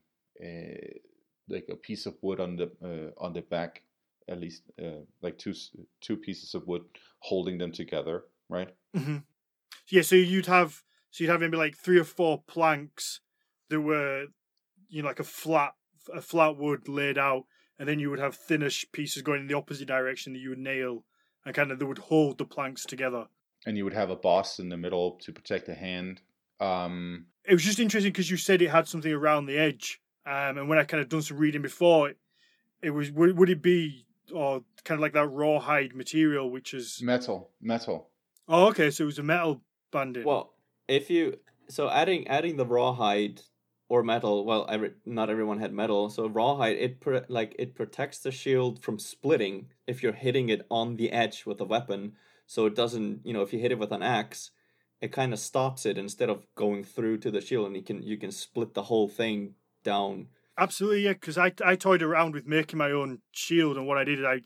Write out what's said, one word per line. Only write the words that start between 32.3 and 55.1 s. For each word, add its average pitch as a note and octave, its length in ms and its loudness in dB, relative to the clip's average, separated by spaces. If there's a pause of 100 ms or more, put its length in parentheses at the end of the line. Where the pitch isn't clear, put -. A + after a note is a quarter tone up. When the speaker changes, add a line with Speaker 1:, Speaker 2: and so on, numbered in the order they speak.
Speaker 2:
it D#3+ 100 -2
was, D3 200 -2
would, E3+ 260 6
would F3+ 120 10
it E3 120 2
be, D#3+ 440 2 (280)
or C#3 300 -2 (200)
kind D#3 140 -2
of D3+ 40 -4
like D3+ 120 0
that D3 140 4
rawhide C#3+ 680 2
material, C#3+ 540 2
which B2+ 240 -8
is A#2+ 300 -10
Speaker 1:
Metal, B2 560 0
metal. A2 500 -4 (380)
Speaker 2:
Oh, E3+ 220 8
okay, D#3+ 220 4
so D#3 120 -4
it - 20 0
was D3 140 -6
a C#3+ 40 -6
metal D#3 400 0 (280)
banding. B2+ 340 -4
Speaker 3:
Well, C#3 300 0 (320)
if C#3 220 2
you, E3 300 2 (300)
so C#3+ 200 -2
adding, E3 380 2
adding D3+ 300 0
the C3 80 0
rawhide A#2 760 2 (480)
or A#2+ 140 4
metal, A2+ 420 2
well, A2 240 2
every, G#2+ 240 -2 (120)
not A2 240 -2
everyone G#2+ 300 0
had G#2 140 -4
metal, G#2 360 0
so A2 180 -4
rawhide, A2+ 500 2
it C3 220 -4
pr-, B2+ 200 0 (100)
like, A2+ 300 -4
it B2+ 160 -6
protects C3+ 440 -6
the C3+ 120 -6
shield B2+ 520 0
from A2 160 -4
splitting A2 720 -2 (160)
if B2+ 160 -6
you're A#2 100 2
hitting B2+ 360 0
it G#2 220 0
on A#2 260 0
the A2+ 140 0
edge A2 340 -2
with G#2 160 -6
a G2 40 -4
weapon, G#2 500 -4 (300)
so A2 200 0
it G#2+ 100 0
doesn't, A2+ 500 -2
you A#2+ 80 -6
know, G#2 80 -2
if G2 120 -2
you A2+ 60 -4
hit A#2+ 120 0
it A#2 80 -2
with G#2 140 -4
an F#2+ 100 -4
axe, A#2 480 -2 (480)
it A2+ 140 -8